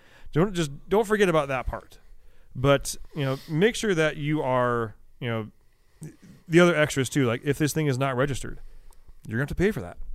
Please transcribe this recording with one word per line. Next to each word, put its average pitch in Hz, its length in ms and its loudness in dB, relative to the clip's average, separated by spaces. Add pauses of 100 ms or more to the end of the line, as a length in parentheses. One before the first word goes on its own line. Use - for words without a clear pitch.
(320)
Don't, 180 200 2
just 165 180 -4 (180)
don't 196 180 2
forget 202 220 2
about 151 200 2
that 127 180 -4
part. - 320 -10 (560)
But, 139 420 2 (200)
you 143 80 -2
know, 135 140 -2 (100)
make 160 260 2
sure 208 200 0
that 156 240 2
you 151 240 -2
are, 123 520 0 (260)
you 123 80 -6
know, 113 200 -4 (960)
the 165 140 6
other 175 160 6
extras 139 320 0
too. 139 180 2
Like, 117 180 0
if 143 140 0
this 147 140 0
thing 156 140 -2
is 127 120 0
not 135 180 -2
registered, 135 440 -2 (680)
you're 110 120 -4
gonna 135 60 0
have 143 40 -6
to 160 60 -6
pay 180 160 2
for 160 100 -6
that. 87 160 -12 (180)